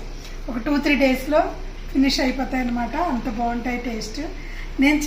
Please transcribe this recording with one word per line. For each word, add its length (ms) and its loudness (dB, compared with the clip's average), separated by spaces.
ఒక 80 -4
టూ 200 2
త్రీ 80 4
డేస్లో 380 4
ఫినిష్ 280 4
అయిపోతాయి 440 0
అన్నమాట. 320 -2
అంత 160 -2
బాగుంటాయి 480 -2
టేస్ట్. 320 -6
నేను 260 6